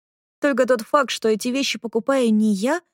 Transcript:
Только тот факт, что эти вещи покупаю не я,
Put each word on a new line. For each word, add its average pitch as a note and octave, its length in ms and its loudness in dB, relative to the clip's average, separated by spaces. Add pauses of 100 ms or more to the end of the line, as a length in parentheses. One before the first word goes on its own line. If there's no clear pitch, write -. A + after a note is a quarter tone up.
(400)
Только C4 260 0
тот A#3 160 0
факт, C#4 280 0
что - 180 -4
эти A3 200 -2
вещи B3 300 -4
покупаю A#3 540 0
не G#3+ 200 4
я, B3 280 -2 (120)